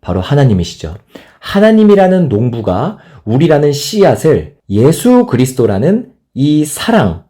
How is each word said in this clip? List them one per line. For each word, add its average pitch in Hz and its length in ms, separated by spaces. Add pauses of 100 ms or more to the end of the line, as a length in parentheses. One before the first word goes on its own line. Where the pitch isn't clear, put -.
바로 90 200
하나님이시죠. 92 720 (440)
하나님이라는 202 880
농부가 113 680 (280)
우리라는 147 460
씨앗을 143 840 (120)
예수 165 560
그리스도라는 127 880 (200)
이 151 320
사랑 135 640